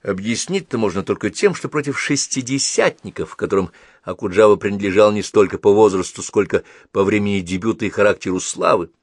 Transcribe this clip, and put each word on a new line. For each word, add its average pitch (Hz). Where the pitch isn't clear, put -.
Объяснить-то 113
можно 98
только 104
тем, 202
что -
против 143
шестидесятников, 135
к -
которым 92
Окуджава 101
принадлежал 101
не 104
столько 98
по -
возрасту, 95
сколько 98
по 101
времени 101
дебюта 95
и 90
характеру 95
славы, -